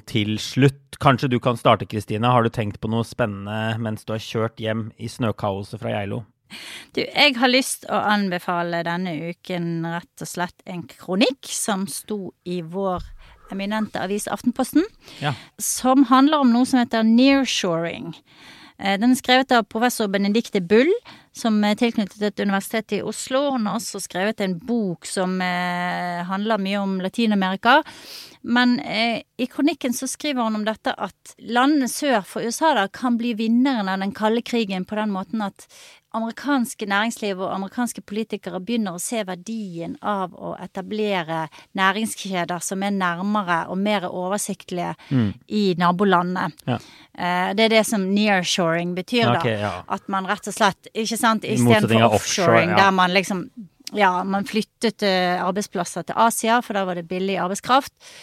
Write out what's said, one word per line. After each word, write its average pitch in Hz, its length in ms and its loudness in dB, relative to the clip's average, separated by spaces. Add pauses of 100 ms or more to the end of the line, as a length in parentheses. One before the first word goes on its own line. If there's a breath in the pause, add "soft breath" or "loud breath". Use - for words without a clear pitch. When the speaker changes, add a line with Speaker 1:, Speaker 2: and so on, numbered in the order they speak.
Speaker 1:
til 107 340 0
slutt. - 600 0
Kanskje 147 300 4
du 123 100 2
kan 120 160 0
starte, 113 300 4
Kristine. 107 400 -2
Har 123 160 6
du 113 80 2
tenkt 104 320 -4
på 110 80 -4
noe 113 140 0
spennende 110 760 -4
mens 110 260 -6
du 110 100 -8
har 110 60 -4
kjørt 110 380 -4
hjem 110 400 -4
i 113 80 -10
snøkaoset 104 760 -4
fra 117 120 -6
Geilo? 107 320 -4 (720 loud breath)
Speaker 2:
Du, - 80 -4
jeg 269 360 2
har 254 120 4
lyst - 400 0
å 208 120 -2
anbefale 175 840 -2
denne 175 300 -4 (200)
uken 170 520 -6
rett 170 360 -8
og 160 60 -10
slett - 380 -8
en 180 180 -12
kronikk - 600 -2
som 196 420 -4
sto - 460 -10 (120)
i 180 160 -6
vår 180 400 -4 (500 soft breath)
eminente 208 500 -4
avis 196 260 -4
Aftenposten, 254 560 -2 (380 loud breath)
Speaker 1:
Ja. 143 120 0 (260 loud breath)
Speaker 2:
som 262 460 4
handler 269 360 6
om 247 120 6
noe 247 120 4
som 254 140 2
heter 233 260 0
nearshoring. 220 1120 2 (640 loud breath)
Eh, 196 180 2
den 240 140 4
er 254 40 6
skrevet 262 360 4
av 233 180 4
professor 226 380 0
Benedikte 202 540 0
Bull, 220 280 6 (440 loud breath)
som 214 300 0
er 208 120 2
tilknyttet 226 460 -2
et 208 180 -2
universitet 208 540 -2
i 196 80 -2
Oslo. 269 500 -2
Hun 240 140 -2
har 202 120 -2
også 208 240 -8
skrevet 208 400 -4
en 185 180 -2
bok 208 460 -2
som, 185 360 -2
eh, 180 800 -2
handler 202 340 -2
mye 202 240 -2
om 190 180 -2
Latinamerika. 208 840 2 (600 loud breath)
Men, 247 360 2
eh, 220 420 -2 (160)
i 247 100 -2
kronikken 277 460 0
så 262 140 -6
skriver 262 360 -4
hun 220 120 -2
om 214 100 -4
dette 220 320 -2
at - 420 -12
landene 262 500 2
sør 254 360 0
for - 160 -8
U 214 60 -2
S 233 140 -4
A 320 140 6
da 196 120 2
kan 240 300 0
bli 233 160 0
vinneren 226 560 2
av 190 100 -2
den 196 120 -2
kalde 220 320 0
krigen 196 420 -2
på 214 100 -8
den 214 160 -2
måten 196 300 -4
at - 260 -8 (460 loud breath)
amerikanske 226 720 -2
næringsliv 202 560 -2
og 190 140 -4
amerikanske 196 500 -6
politikere 202 560 -6
begynner 208 320 -2
å 170 80 -10
se 220 220 -4
verdien 180 800 -8
av 196 320 -2
å 170 160 -10 (100)
etablere 185 840 -4 (280 loud breath)
næringskjeder 190 840 0
som 190 220 -4
er 202 80 0
nærmere 180 760 0
og 180 80 -4
mer 202 240 0
oversiktlige 180 920 -6 (140 loud breath)
Speaker 1:
Mm. 117 240 2 (140)
Speaker 2:
i 208 280 2
nabolandene. 180 760 2 (160)
Speaker 1:
Ja. 120 100 0 (400 loud breath)
Speaker 2:
Eh, 180 360 -2
det 220 120 2
er 220 40 4
det 220 180 4
som 208 140 0 (120)
nearshoring 180 800 0
betyr, 233 280 0
Speaker 1:
Ja, 120 100 4
Speaker 2:
da. 175 60 2
Speaker 1:
ok, 165 60 0 (140)
ja. 90 300 -4
Speaker 2:
At - 180 -6
man 190 200 -4
rett 196 200 -4
og 202 60 -6
slett, - 400 0
ikke 220 240 -4
sant, 220 280 2
Speaker 1:
I - 100 -2
Speaker 2:
istedenfor 120 260 6
Speaker 1:
motsetning 113 220 4
av 113 100 8
offshore, 170 340 2
Speaker 2:
offshoring, 165 220 6
Speaker 1:
ja. - 60 2
Speaker 2:
der 196 160 6
man 185 200 4
liksom 180 380 -2 (460)
ja, 185 280 2
man 196 220 -2
flyttet, - 580 -4
eh, 180 380 2
arbeidsplasser 185 640 -4
til - 120 -8
Asia, 226 440 2
for 233 120 -6
da 196 120 0
var 180 100 -2
det 170 120 -8
billig 185 300 -2
arbeidskraft. 202 540 0 (320 loud breath)